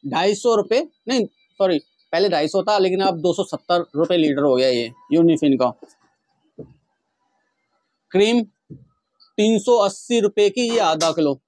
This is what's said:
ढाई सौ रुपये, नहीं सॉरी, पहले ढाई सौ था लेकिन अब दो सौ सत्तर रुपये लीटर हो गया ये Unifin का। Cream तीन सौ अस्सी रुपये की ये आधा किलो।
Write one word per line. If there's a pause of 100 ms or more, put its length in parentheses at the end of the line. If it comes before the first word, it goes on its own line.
ढाई
सौ
रुपये, (200)
नहीं
सॉरी, (340)
पहले
ढाई
सौ
था
लेकिन
अब
दो
सौ
सत्तर (100)
रुपये
लीटर
हो
गया
ये (220)
Unifin
का। (2500)
Cream
तीन
सौ
अस्सी
रुपये
की
ये
आधा
किलो।